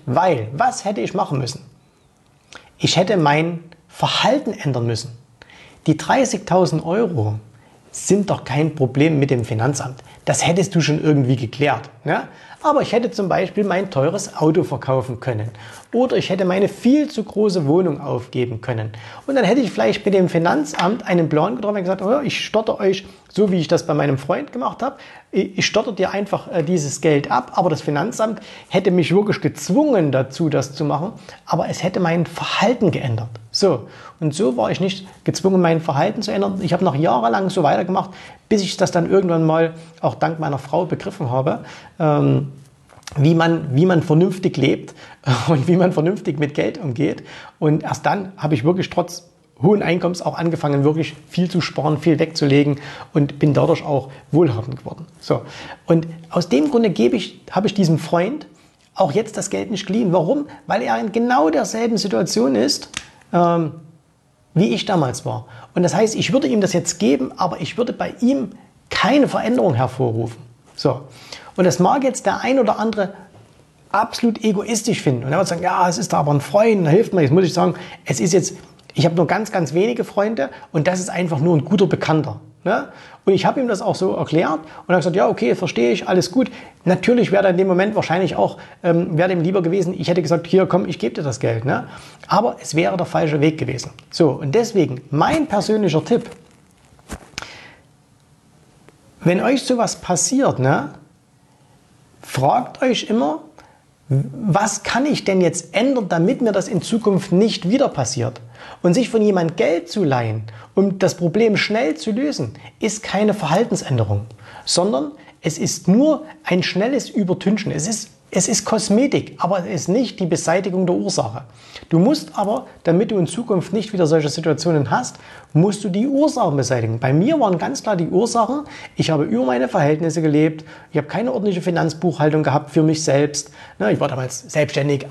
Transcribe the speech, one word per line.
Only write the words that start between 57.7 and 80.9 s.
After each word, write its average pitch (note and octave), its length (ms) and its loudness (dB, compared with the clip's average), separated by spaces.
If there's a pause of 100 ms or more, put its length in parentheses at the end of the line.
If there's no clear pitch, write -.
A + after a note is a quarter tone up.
diesem D#3+ 240 2
Freund G3 480 -2 (480)
auch E3 180 0
jetzt A3+ 260 -2
das F#3 100 -6
Geld F#3+ 220 -6
nicht F#3+ 160 -6
geliehen. G3 260 0
Warum? G3+ 340 0 (200)
Weil G3+ 160 -2
er A#3 180 -2
in A3 100 -4
genau B3 380 2
derselben A#3 480 -2
Situation G#3+ 580 0
ist, B3 360 -2 (420)
ähm, E3+ 400 2 (800)
wie A3+ 220 2
ich G3+ 100 -4
damals D#3 400 -2
war. A#2 220 -8 (300)
Und F3+ 80 2
das D3 100 0
heißt, A3 220 2
ich D3 160 -2
würde C#4 160 2
ihm A3+ 120 2
das G3 120 0
jetzt - 260 -2
geben, B3+ 380 2
aber - 240 -4
ich - 180 -6
würde A#3+ 140 -2
bei - 280 -6
ihm A#3 300 0 (380)
keine B3+ 400 2
Veränderung A3 460 0
hervorrufen. A#2 640 -2 (360)
So. - 280 -2 (520)
Und F#3 100 2
das F3 140 2
mag A#3 240 2
jetzt C4 240 -2
der G3 140 -2
ein B3+ 180 0
oder G#3+ 220 0
andere G#3 320 -2 (800)
absolut A3+ 500 -2
egoistisch G#3+ 600 -2
finden. B2 200 0
Und B2+ 80 -6
er D#3 80 2
wird F#3+ 80 2
sagen, E3+ 160 -4
„Ja, F3+ 260 2
es F3 100 -2
ist G#3+ 140 -4
da E3+ 60 2
aber D3 140 2
ein C#3+ 80 2
Freund, G#3 440 2
da D3+ 60 2
hilft F3+ 220 4
mir.“ F3+ 100 4
Jetzt C3 80 4
muss F#3 140 6
ich D#3+ 100 0
sagen, F3 200 2 (300)
es - 140 -2
ist F#3 140 2
jetzt, F3 240 2 (380)
ich C#3+ 100 2
habe E3 100 2
nur E3 140 2
ganz, G3+ 240 -2
ganz D#3+ 200 -2
wenige G#3+ 300 0
Freunde G3+ 480 -2 (220)
und D#3 160 0
das F#3 100 0